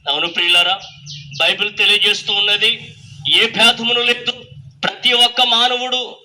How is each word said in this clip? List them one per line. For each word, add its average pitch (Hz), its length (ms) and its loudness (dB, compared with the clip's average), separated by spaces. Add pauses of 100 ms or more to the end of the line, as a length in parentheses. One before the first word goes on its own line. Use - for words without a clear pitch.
అవును 156 180 -2
ప్రియులారా, 175 520 2 (600)
బైబిల్ 190 380 -2
తెలియజేస్తూ 208 560 0
ఉన్నది, 208 640 0 (380)
"ఏ 208 160 4
భేదమును 233 520 2
లేదు, 240 440 -4 (380)
ప్రతి - 300 -2
ఒక్క 240 280 2
మానవుడు 247 840 0